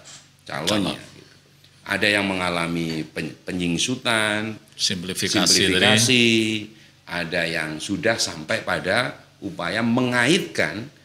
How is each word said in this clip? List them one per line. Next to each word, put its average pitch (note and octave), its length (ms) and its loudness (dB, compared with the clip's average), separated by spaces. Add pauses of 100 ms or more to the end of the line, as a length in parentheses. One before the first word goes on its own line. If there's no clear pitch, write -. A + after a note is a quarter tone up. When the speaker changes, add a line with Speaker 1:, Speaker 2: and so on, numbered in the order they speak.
(440)
Speaker 1:
calonnya. E2+ 500 -2
Speaker 2:
Calon. - 200 -14 (720)
Speaker 1:
Ada G2+ 240 0
yang G#2 160 4
mengalami E2+ 800 -2
pen-, D#2 340 -10
penyingsutan, G#2+ 1160 -2 (160)
Speaker 2:
Simplifikasi F#2 680 -2
Speaker 1:
simplifikasi, G2 840 4 (400)
Speaker 2:
tadi. - 80 -18 (320)
Speaker 1:
ada E2+ 400 -4
yang D#2 320 -4
sudah G2 400 -2
sampai F2 420 -4
pada F#2+ 540 -2 (260)
upaya F2+ 400 -4
mengaitkan A#2+ 1080 0 (160)